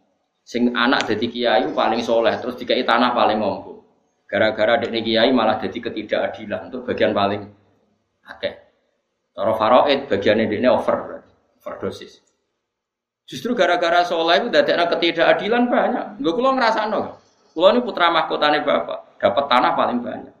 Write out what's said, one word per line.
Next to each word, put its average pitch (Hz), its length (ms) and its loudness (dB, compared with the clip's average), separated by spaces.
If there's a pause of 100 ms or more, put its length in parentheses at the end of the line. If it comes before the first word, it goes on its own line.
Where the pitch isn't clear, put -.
(420)
Sing 120 320 0
anak 120 320 2
dadi 117 240 -2
kiai 120 400 0
paling 117 320 0
soleh, 113 400 2
terus 123 160 -8
dikai 120 240 -2
tanah 120 320 2
paling 110 240 2
ngombo. 95 480 -6 (400)
Gara-gara 110 560 0
dekne 113 240 -4
kiai 113 240 2
malah 110 320 2
dadi 98 160 -6
ketidakadilan, 104 960 -6
untuk 120 160 -8
bagian 104 240 0
paling 101 320 -2 (800)
akeh. - 300 -10 (840)
Cara 107 160 -2
faraid, 127 560 2
bagiannya 110 400 0
dekne 117 240 2
over, 90 480 -2 (400)
overdosis. - 560 -12 (1120)
Justru 233 240 -6
gara-gara 175 480 2
soleh 170 400 0
itu 240 80 -6
dadekno 165 480 2
ketidakadilan 175 720 2
banyak. 214 360 0 (120)
Lho, 151 160 -2
kula 262 240 0
ngrasakno. 214 440 0 (520)
Kula 196 240 4
ini 240 80 0
putra 175 240 0
mahkotane 156 560 0
bapak, - 560 -4
dapat - 240 2
tanah 143 320 4
paling 120 240 0
banyak. 113 400 -12